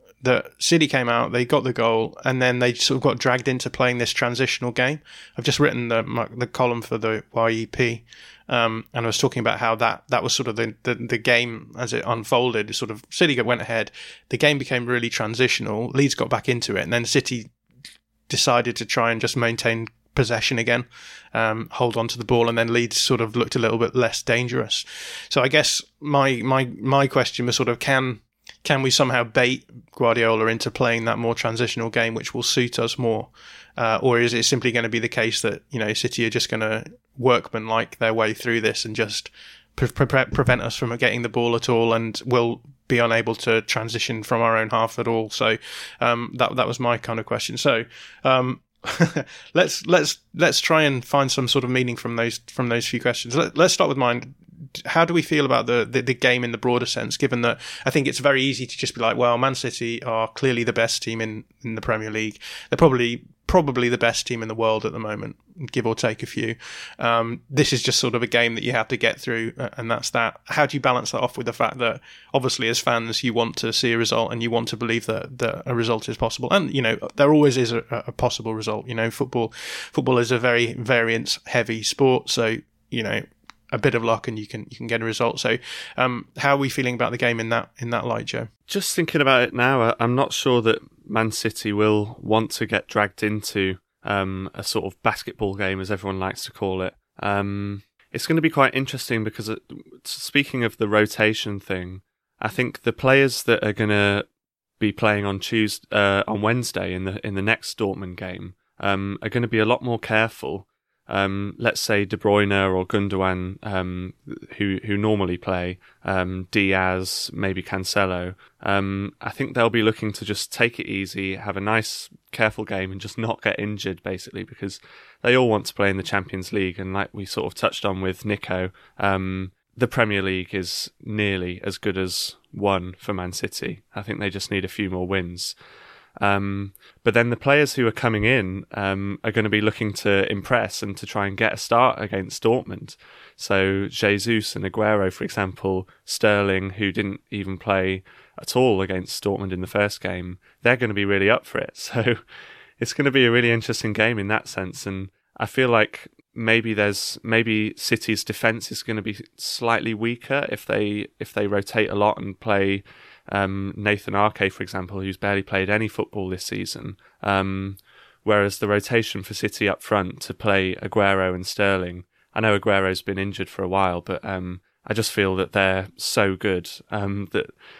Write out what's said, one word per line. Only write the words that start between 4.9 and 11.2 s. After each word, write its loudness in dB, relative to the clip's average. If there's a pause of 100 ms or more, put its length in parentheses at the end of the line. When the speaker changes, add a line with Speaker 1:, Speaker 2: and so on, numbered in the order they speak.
Speaker 1:
I've -4
just 2
written 2
the, 2
my, -4
the -4
column 0
for -4
the -2 (100)
Y 2
E -2
P, -2 (440)
um, 0
and -4
I 0
was 0
talking 0
about 0
how 2
that, 0
that 0
was -2
sort -2
of -4
the, -4 (100)
the, -2
the -4
game 0